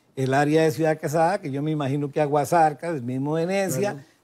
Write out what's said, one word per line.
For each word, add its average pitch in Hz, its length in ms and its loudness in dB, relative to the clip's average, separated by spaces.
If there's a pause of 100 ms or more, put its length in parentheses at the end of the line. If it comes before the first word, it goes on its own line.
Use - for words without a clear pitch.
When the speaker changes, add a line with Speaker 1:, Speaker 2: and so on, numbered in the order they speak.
(160)
Speaker 1:
el 131 200 0
área 147 260 4
de 160 80 4
Ciudad 156 300 0
Quesada, 165 420 0
que 160 80 -8
yo 139 140 -4
me 156 80 -2
imagino 143 400 -2
que 156 100 0
Aguasarcas, 151 720 2
el 135 80 -6
mismo 131 320 -4
Venecia, 190 600 -2
Speaker 2:
Claro. 139 120 -16 (180)